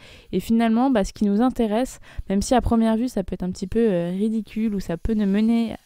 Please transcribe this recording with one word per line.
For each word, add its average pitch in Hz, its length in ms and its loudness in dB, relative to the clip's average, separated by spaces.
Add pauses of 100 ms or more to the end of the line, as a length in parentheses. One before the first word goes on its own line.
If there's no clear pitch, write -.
(320)
Et 190 80 -2
finalement, 226 480 2
bah, 220 160 2
ce - 80 -6
qui - 140 -2
nous 202 160 2
intéresse, 240 580 -2 (300)
même 196 100 0
si 226 140 0
à 240 80 4
première 226 340 2
vue 247 120 -2
ça 196 160 -4
peut - 100 -8
être - 80 -6
un 180 80 -4
petit 185 160 -8
peu, 226 240 2
euh, 175 200 0
ridicule 214 640 -2
ou 196 60 -4
ça 170 160 -4
peut - 160 -2
ne 214 140 0
mener 220 600 0